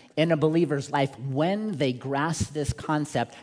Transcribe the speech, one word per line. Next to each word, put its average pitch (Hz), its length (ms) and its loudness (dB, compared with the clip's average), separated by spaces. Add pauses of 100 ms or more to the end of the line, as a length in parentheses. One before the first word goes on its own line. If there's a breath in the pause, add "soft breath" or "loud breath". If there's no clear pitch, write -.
(180 loud breath)
in 160 140 4
a 160 60 4
believer's 151 520 2
life 139 300 0
when 165 580 -2
they 131 160 2
grasp 139 600 -2
this 147 200 -2
concept 143 680 -2